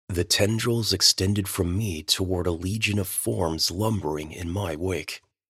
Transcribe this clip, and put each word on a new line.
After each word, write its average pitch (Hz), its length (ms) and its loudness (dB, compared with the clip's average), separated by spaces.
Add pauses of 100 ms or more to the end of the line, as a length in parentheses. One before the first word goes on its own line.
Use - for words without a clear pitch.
The 90 140 2
tendrils 113 720 2
extended 95 540 4
from 90 300 0
me 95 240 -2
toward 90 460 0
a 87 40 4
legion 101 460 -2
of 98 100 0
forms 87 640 0
lumbering 85 640 -2
in 85 180 -8
my 87 260 -2
wake, 82 460 -4 (280)